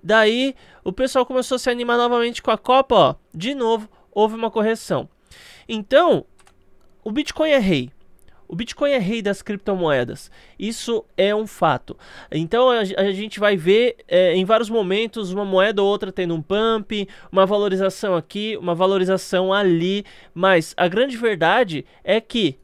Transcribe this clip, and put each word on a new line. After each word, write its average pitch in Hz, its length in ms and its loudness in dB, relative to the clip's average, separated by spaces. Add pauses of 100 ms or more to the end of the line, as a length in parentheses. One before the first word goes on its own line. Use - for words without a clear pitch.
Daí, 220 520 2 (280)
o 185 100 -6
pessoal 254 320 0
começou 254 300 -4
a 254 40 -4
se 262 100 -4
animar 240 280 0
novamente 240 460 0
com - 80 0
a 220 80 2
Copa, 254 360 2
ó. 143 200 4 (180)
De 214 220 -6
novo, 226 340 -2 (220)
houve 214 240 0
uma 226 160 -4
correção. 214 580 -4 (580)
Então, 233 580 2 (800)
o 220 80 -8
Bitcoin 302 380 -2
é 285 100 4
rei. 160 300 0 (600)
O - 60 -10
Bitcoin 240 360 -2
é 277 60 2
rei 226 240 -2
das 196 200 -4
criptomoedas. 170 920 -4 (260)
Isso 226 460 -6 (140)
é 202 180 2
um 214 100 -2
fato. - 520 -2 (340)
Então, 196 380 2
a, 240 100 2
a 196 320 -2
gente 196 300 -8
vai 208 160 2
ver, 208 400 2 (100)
é, 180 280 4
em 185 100 0
vários 220 240 2
momentos, 208 640 -2
uma 202 100 -4
moeda 196 400 2
ou 196 60 2
outra 202 240 -4
tendo 175 200 -4
um 160 80 -4
pump, 214 680 -2 (200)
uma 190 160 4
valorização 190 680 -2
aqui, 208 400 -6
uma 175 180 -4
valorização 185 800 0
ali. 190 540 0 (280)
Mas 180 440 2
a 180 100 2
grande 233 300 -2
verdade 196 680 0 (200)
é 208 160 0
que 202 420 -2